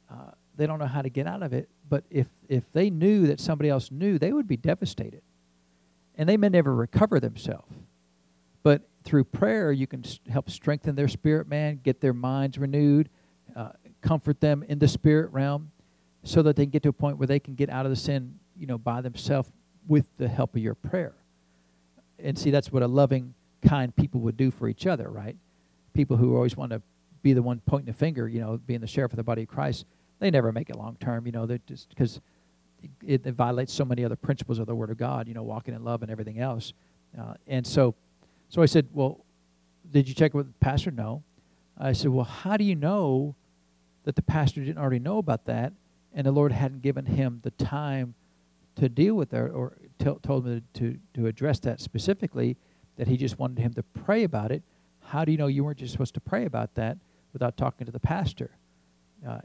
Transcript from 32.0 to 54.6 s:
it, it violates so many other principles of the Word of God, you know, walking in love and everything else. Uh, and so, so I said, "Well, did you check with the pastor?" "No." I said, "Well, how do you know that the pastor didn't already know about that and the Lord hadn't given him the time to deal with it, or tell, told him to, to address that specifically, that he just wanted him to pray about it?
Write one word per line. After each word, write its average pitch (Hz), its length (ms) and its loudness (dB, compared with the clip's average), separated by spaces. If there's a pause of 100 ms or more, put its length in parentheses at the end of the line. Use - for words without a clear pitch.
it, 135 220 0
it 131 80 -6
violates 123 400 0
so 147 100 -2
many 123 220 -2
other 113 100 -2
principles 123 440 -4
of 113 60 -2
the 113 80 -6
Word 113 160 -4
of 113 80 -6
God, 120 300 -4
you 117 60 -12
know, 113 100 -10
walking 113 300 -8
in 113 100 -12
love 117 200 -4
and 110 60 -12
everything 110 300 -8
else. 120 320 -6 (480)
Uh, 113 140 -12 (140)
and 127 200 -4
so, 131 260 4 (540)
so - 140 2
I 165 40 8
said, 147 280 6
"Well, 143 320 -2 (640)
did 139 160 6
you 131 80 -8
check 156 180 4
with 143 140 -2
the 123 120 -20
pastor?" 143 320 2
"No." 117 320 -6 (540)
I 135 140 0
said, 135 200 2
"Well, 127 120 2
how 185 320 -4
do 208 80 2
you 196 120 2
know 147 600 0 (680)
that 151 100 -2
the - 60 0
pastor 147 420 0
didn't 151 140 -6
already 131 220 0
know 160 180 -2
about 147 280 0
that 120 280 -2 (400)
and 143 120 -2
the 135 60 4
Lord 143 220 4
hadn't 131 280 -2
given 135 240 -2
him 127 380 -2
the 120 80 -6
time 135 640 -4 (600)
to 139 120 2
deal 151 280 2
with 160 180 -2
it, 120 180 -2
or 127 260 -8 (220)
tell, 139 160 0
told 135 320 -2
him 120 160 -4 (120)
to, 123 220 -4 (180)
to 117 120 0
address 127 320 0
that 120 220 -4
specifically, 127 720 -2 (400)
that 120 120 -4
he 127 100 2
just 123 200 -4
wanted 127 220 -4
him 120 140 0
to 123 100 -6
pray - 400 -2
about 160 280 -2
it? 156 120 -6 (380)